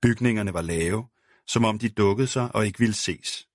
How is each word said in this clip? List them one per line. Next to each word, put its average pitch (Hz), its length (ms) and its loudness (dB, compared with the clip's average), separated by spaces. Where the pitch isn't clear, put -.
Bygningerne 110 520 0
var 85 80 -2
lave, 85 480 -2
som 117 180 2
om 107 140 0
de 117 100 -2
dukkede 104 380 2
sig 123 280 -4
og 110 100 2
ikke 101 140 -4
ville 110 280 2
ses. - 480 -8